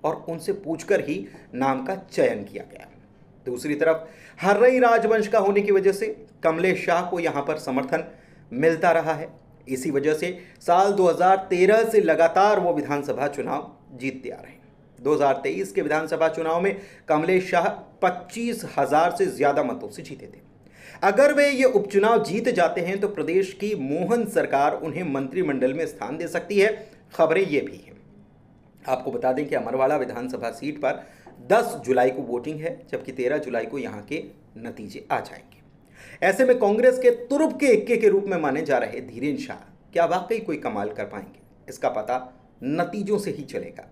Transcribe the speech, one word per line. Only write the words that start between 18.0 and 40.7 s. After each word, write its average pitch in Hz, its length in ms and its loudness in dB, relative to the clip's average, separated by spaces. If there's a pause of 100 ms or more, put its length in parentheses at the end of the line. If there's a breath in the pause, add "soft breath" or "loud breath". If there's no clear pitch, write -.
पच्चीस 208 640 -4 (140)
हजार 151 380 2
से 196 120 0
ज्यादा 139 360 0
मतों 110 240 -8
से - 140 -16
जीते 127 240 -16
थे। - 180 -20 (580 loud breath)
अगर 233 300 6
वे 285 180 4
ये 269 160 0
उपचुनाव 208 580 2
जीत - 260 -2
जाते 180 300 2
हैं 190 200 -4
तो 202 80 -2
प्रदेश 185 460 -2
की 208 260 -4
मोहन 185 460 -2
सरकार 147 480 0
उन्हें 160 300 -6
मंत्रिमंडल 139 680 -2
में 160 120 -4
स्थान 123 300 -8
दे 165 120 -8
सकती - 300 -2
है। 202 120 6 (440 loud breath)
खबरें 165 280 4
ये 147 180 0
भी - 180 -10
हैं। - 160 -20 (880)
आपको 131 280 -4
बता 127 200 0
दें 143 140 -2
कि 147 80 -4
अमरवाड़ा 131 420 0
विधानसभा 123 560 -6
सीट 147 260 -10
पर 143 260 -4 (440 loud breath)
दस 220 260 2 (100)
जुलाई 127 260 4
को 135 120 -8
वोटिंग 123 380 -6
है, 165 200 -8 (100)
जबकि 131 220 -8
तेरह 131 260 -2
जुलाई 117 280 -4
को 143 120 -8
यहाँ 104 260 -10
के 151 180 -8 (360)
नतीजे 113 520 -14
आ 123 100 0
जाएंगे। - 340 -18 (680 loud breath)
ऐसे 196 220 2
में 247 140 4
कांग्रेस 247 400 4
के 254 120 6 (160)
तुरुप 294 340 2
के 294 80 2
इक्के 226 280 4
के 214 120 4
रूप 196 180 4
में 190 120 -2
माने 147 240 -2
जा 143 160 2
रहे 117 240 -4
धीरेन 127 360 -6
शाह - 180 -12 (360)
क्या 170 140 2
वाकई 180 320 -2
कोई 180 200 -6
कमाल 107 320 -4